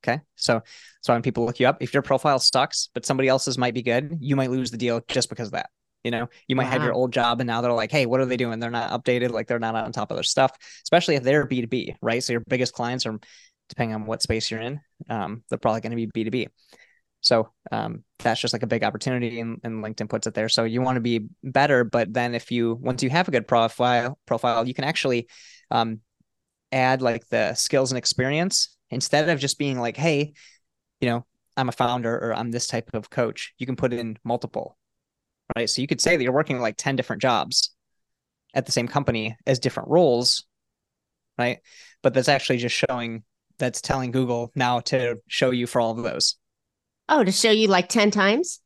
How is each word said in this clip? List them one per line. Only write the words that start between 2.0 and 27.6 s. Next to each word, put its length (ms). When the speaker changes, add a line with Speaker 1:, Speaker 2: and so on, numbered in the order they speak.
Speaker 1:
profile 360
sucks, 540
but 140
somebody 220
else's 300
might 160
be 80
good, 380
you 160
might 140
lose 200
the 60
deal 320
just 200
because 200
of 40
that. 180
You 80
know, 160
you 80
might 120
have 160
your 100
Speaker 2:
Wow. 80
Speaker 1:
old 120
job 280
and 80
now 120
they're 120
like, 180
"Hey, 160
what 140
are 40
they 120
doing? 240
They're 100
not 220
updated. 380
Like, 180
they're 100
not 160
on 160
top 220
of 40
their 60
stuff," 300
especially 320
if 80
they're 200
B 160
two 60
B, 340
right? 220
So 100
your 140
biggest 260
clients 320
are, 140
depending 280
on 100
what 160
space 260
you're 120
in, 200
um, 380
they're 100
probably 220
gonna 160
be 100
B 160
two 80
B. 180
So, 300
um, 320
that's 200
just, 140
like, 80
a 60
big 160
opportunity, 560
and, 240
and 200
LinkedIn 240
puts 200
it 60
there. 140
So 140
you 180
wanna 200
be 260
better, 400
but 320
then 220
if 160
you, 220
once 280
you 80
have 160
a 60
good 160
profile, 760
profile, 440
you 60
can 100
actually, 420
um, 280
add, 320
like, 260
the 260
skills 360